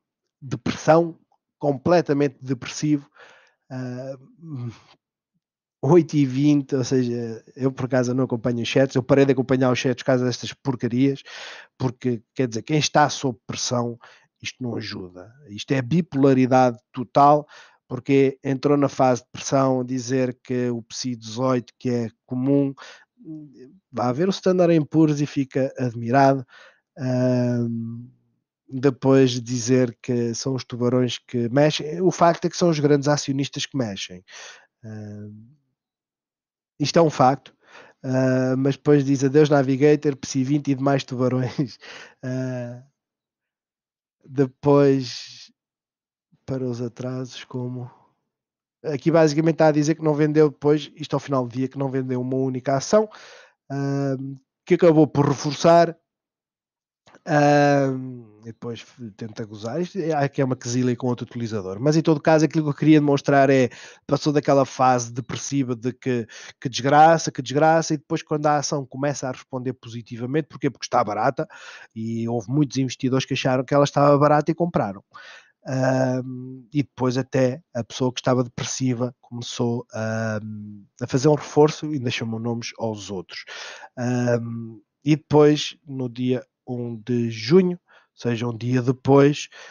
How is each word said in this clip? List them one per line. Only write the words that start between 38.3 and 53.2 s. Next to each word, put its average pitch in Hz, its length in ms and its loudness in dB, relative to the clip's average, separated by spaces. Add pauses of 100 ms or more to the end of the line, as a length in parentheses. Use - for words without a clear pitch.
mas 135 200 0
depois 147 280 4
diz 135 200 0
adeus 143 260 4
Navigator, 143 640 2
psi 131 280 -4
vinte 143 240 -2
e 139 60 2
demais 135 280 0
tubarões. 127 800 -4
<laughs> - 400 -20
Ah, 127 600 -8 (1400)
depois, 135 1300 0 (920)
para 131 200 -6
os 123 180 -6
atrasos, 127 640 -10
como 123 460 -10 (920)
aqui 151 260 -2
basicamente 160 440 4
está 156 140 4
a 151 40 4
dizer 151 220 2
que 156 100 -10
não 151 100 2
vendeu 151 360 4
depois, 147 440 0
isto 151 200 -10
ao 139 60 -2
final 131 260 -2
do 117 60 -12
dia, 131 160 -4
que 139 100 -12
não 139 120 -4
vendeu 131 300 -4
uma 127 160 -4
única 131 400 -2
ação, 214 320 2 (640)